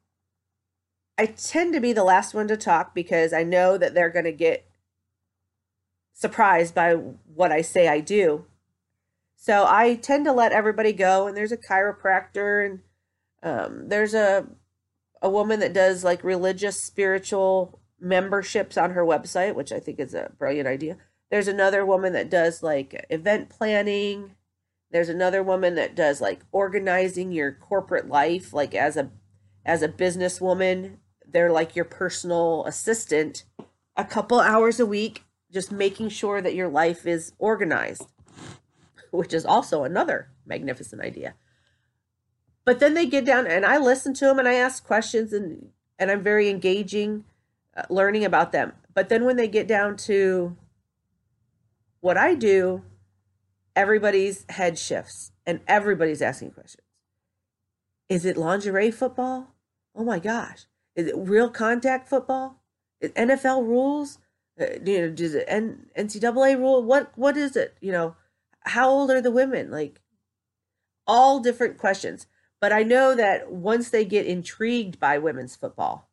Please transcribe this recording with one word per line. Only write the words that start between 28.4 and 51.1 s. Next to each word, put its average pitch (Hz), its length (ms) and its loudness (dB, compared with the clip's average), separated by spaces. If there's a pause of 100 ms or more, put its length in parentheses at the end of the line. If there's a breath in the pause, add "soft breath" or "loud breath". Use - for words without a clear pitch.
like, 143 220 -2
as 147 220 0
a, 135 120 -4 (560)
as 160 160 0
a 156 80 0
businesswoman, 185 1080 -2 (300)
they're, 170 240 2
like, 165 240 0
your 170 100 -2
personal 170 800 -4
assistant 156 800 -4 (500)
a 196 100 -4
couple 220 340 0
hours 220 400 4
a 240 60 2
week, 208 380 -6 (280)
just 185 200 -8
making 202 380 -4
sure 202 320 -4
that 180 140 -2
your 185 140 -4
life 170 380 -2
is 165 320 -4
organized, 180 640 -2 (1040 soft breath)
which 170 240 -4
is 160 120 -2
also 175 380 2
another 196 460 -2 (160)
magnificent 131 560 -10
idea. 64 320 -12 (1300)
But 247 140 4
then 294 160 6
they 339 100 2
get 262 200 0
down, 254 200 4
and 175 180 0
I 233 140 4
listen 269 380 2
to 277 120 0
'em 269 120 6
and 254 80 2
I 247 80 4
ask 247 280 0
questions, 220 480 -2
and, 202 380 -8 (300)
and 190 100 0
I'm 202 140 0
very 208 260 2
engaging, 202 760 -2 (540)
uh, - 140 -8
learning 202 340 2
about 175 260 2
them. 131 220 -2 (180)
But 190 160 0
then 226 160 2
when 254 120 2
they 233 120 2
get 202 200 -2
down 208 300 0
to 185 600 0 (1400)